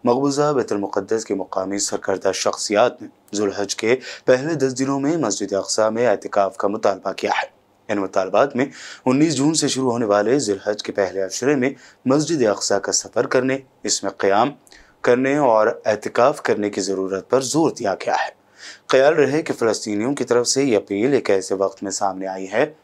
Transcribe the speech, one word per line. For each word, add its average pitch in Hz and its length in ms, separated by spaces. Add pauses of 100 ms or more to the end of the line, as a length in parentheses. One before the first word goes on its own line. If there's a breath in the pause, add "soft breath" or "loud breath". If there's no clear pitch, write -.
मकबूजा 139 480
बैतुल 110 240
मुक़द्दस 101 460
के 101 120
मुकामी 95 440
सरकर्दा 98 540
शख्सियात 107 680
ने 104 60 (260)
जुल्हज 101 400
के 110 200 (340 loud breath)
पहले 135 280
दस 131 180
दिनों 135 260
में 143 180
मस्जिद 104 360
अक़सा 107 360
में 113 140
एतिकाफ़ 101 560
का 104 80
मुतालबा 101 460
किया 101 200
है। - 160 (400)
इन 104 100
मुतालबात 98 560
में 139 140 (380 loud breath)
उन्नीस 147 260
जून 143 200
से 147 160
शुरू 127 220
होने 117 160
वाले 104 320
जुल्हज 104 420
के - 100
पहले 95 300
अशरे 120 340
में 135 180 (340 loud breath)
मस्जिद 147 380
अक़सा 101 340
का 98 140
सफ़र - 340
करने, 131 340 (240)
इसमें 101 280
क़याम 110 400 (500 loud breath)
करने 131 360
और 110 480
एतिकाफ़ 120 540
करने 104 280
की 101 120
ज़रूरत 95 500
पर 131 140
जोर 143 260
दिया 101 240
गया - 200
है। - 200 (560 loud breath)
ख्याल 135 240
रहे 143 260
कि 160 120
फ़लस्तीनियों 110 600
की 135 120
तरफ 120 220
से 135 160
ये 127 120
अपील 101 380
एक 117 180
ऐसे 95 240
वक्त 98 280
में 98 100
सामने 95 340
आई 95 200
है 117 200 (160)